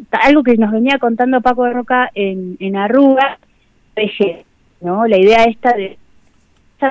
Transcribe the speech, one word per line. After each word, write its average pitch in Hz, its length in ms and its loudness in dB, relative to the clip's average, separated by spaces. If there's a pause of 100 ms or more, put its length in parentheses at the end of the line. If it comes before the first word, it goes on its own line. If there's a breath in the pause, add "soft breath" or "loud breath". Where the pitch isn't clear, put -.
ta-, 214 140 -4
algo 285 200 4
que 240 140 2
nos 214 140 0
venía 247 280 0
contando 247 420 0
Paco 247 280 0
Roca 247 460 -2
en, 190 440 -6
en 196 160 -6
Arruga, 269 640 2 (560)
vejez, 202 500 -4 (360)
¿no? 185 240 -4
La 214 120 2
idea 214 280 4
esta 240 280 -2
de 196 240 -8 (920)